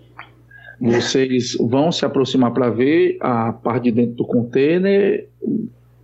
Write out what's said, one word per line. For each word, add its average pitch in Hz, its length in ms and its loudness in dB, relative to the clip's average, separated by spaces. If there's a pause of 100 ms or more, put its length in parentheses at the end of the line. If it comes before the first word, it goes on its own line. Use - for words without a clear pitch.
(800)
Vocês 123 800 0
vão 135 320 0
se - 140 -2
aproximar 131 480 0
pra 123 160 0
ver 147 500 2
a 117 340 -2
parte 120 320 -4
de 120 60 2
dentro 117 240 0
do 117 100 -4
container? 156 1000 0 (760)